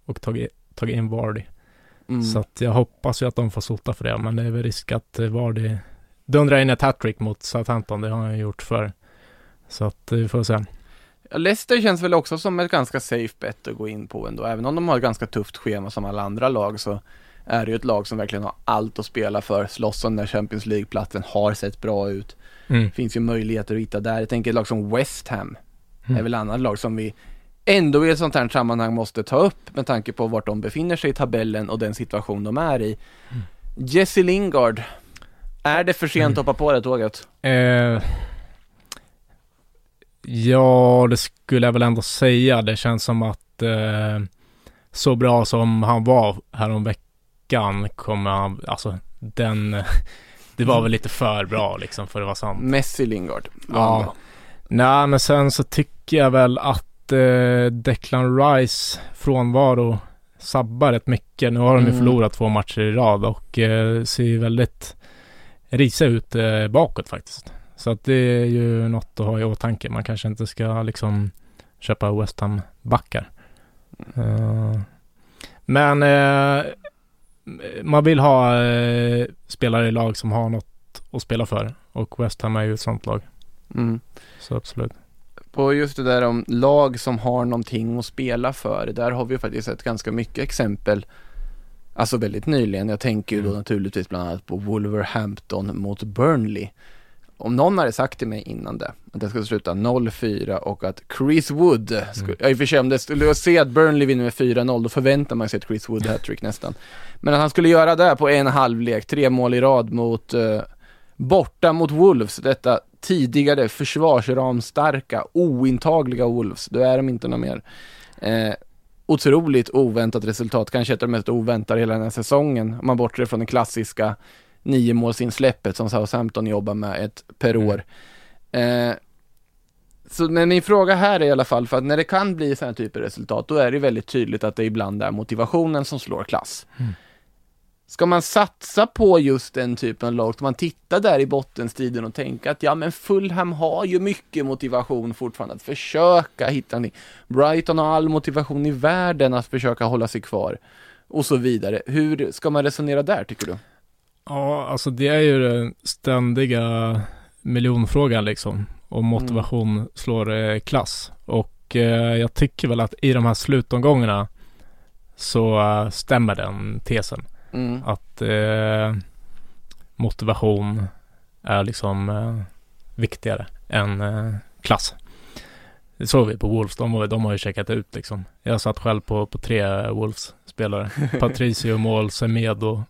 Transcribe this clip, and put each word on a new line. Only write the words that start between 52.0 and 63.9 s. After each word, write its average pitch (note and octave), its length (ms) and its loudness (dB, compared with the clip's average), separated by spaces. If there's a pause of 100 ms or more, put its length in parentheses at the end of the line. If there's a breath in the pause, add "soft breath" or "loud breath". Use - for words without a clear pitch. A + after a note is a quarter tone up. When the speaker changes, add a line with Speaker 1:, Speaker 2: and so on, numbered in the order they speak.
Speaker 1:
för G#2 140 -8
att G2 60 -6
vara G2 80 -4
sant. G#2+ 280 -4
Speaker 2:
Messi C3+ 440 0
Lingard. F2+ 420 -6 (200)
Speaker 1:
Ja. - 60 -6
Speaker 2:
Ja. A2+ 400 2 (540 loud breath)
Speaker 1:
Nej, C3+ 380 4
men C#3 140 4
sen C#3+ 300 4
så - 120 0
tycker - 540 -2
jag C#3 140 6
väl B2+ 280 6
att, - 540 -4
eh, B2 600 4
Declan B2+ 640 0
Rice C#3 640 2 (140)
frånvaro B2 840 2 (400 soft breath)
sabbar B2 540 0
rätt A#2 140 -2
mycket. B2 460 -2
Nu A#2+ 80 0
har B2 140 6
de B2+ 100 6
ju A#2 60 6
Speaker 2:
Mm. B2+ 80 2
Speaker 1:
förlorat A#2+ 340 4
två A2+ 160 0
matcher G#2+ 320 0
i G#2+ 120 0
rad G#2+ 320 4
och, - 340 -4
eh, A2+ 460 2